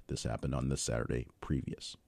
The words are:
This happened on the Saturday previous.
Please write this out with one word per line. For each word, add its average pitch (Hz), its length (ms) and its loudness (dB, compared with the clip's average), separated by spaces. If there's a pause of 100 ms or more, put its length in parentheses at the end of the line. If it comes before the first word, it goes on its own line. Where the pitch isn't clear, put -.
This - 160 -2
happened 60 320 0
on 65 140 2
the 67 80 2
Saturday 60 500 0 (140)
previous. - 540 -2 (120)